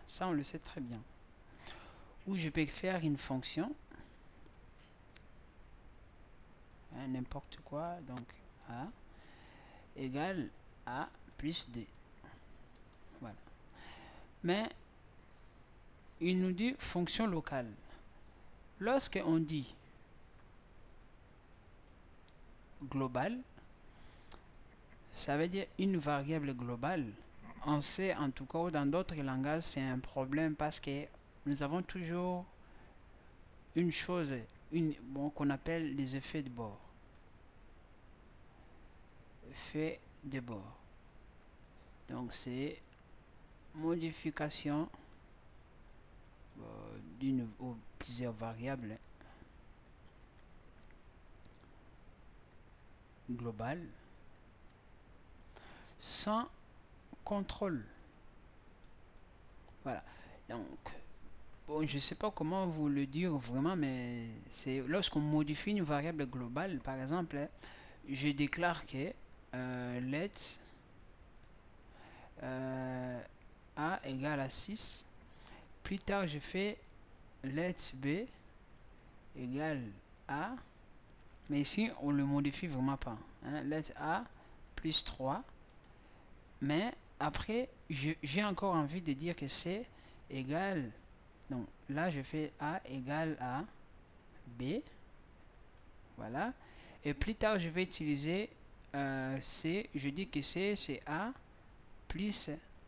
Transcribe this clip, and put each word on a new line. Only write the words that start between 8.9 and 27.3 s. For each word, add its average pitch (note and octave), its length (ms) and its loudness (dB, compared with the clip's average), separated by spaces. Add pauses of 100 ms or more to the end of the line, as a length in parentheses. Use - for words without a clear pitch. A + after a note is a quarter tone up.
égale C#3 540 0 (360)
A C3 240 -2 (280)
plus D3+ 340 0
D. A#2 160 -6 (1300)
Voilà. G#2+ 160 -8 (1080)
Mais, G3 260 4 (1500)
il F#3 200 8
nous F#3 100 8
dit A3 260 4
fonction - 480 4
locale. C#3+ 460 2 (1080)
Lorsque A#3 440 6
on D#3+ 140 8
dit D3+ 360 2 (3000)
global, C3+ 540 2 (1700)
ça - 260 2
veut E3 120 6
dire G3 180 0 (100)
une F#3+ 200 6
variable D3 560 4
globale. B2 520 2 (600)